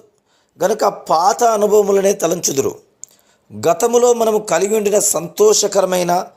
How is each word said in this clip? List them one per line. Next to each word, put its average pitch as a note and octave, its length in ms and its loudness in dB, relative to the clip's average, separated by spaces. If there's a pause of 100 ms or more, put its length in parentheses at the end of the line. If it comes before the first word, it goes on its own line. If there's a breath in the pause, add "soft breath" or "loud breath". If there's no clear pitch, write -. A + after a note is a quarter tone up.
(640)
గనుక G#3 220 0
పాత G3 580 0
అనుభవములనే G#3 680 2
తలంచుదురు. D#3+ 720 -4 (800 loud breath)
గతములో A#3+ 460 2
మనము A3 260 0
కలిగి G3+ 380 -2
ఉండిన G3+ 220 0
సంతోషకరమైన F#3 1300 0 (120)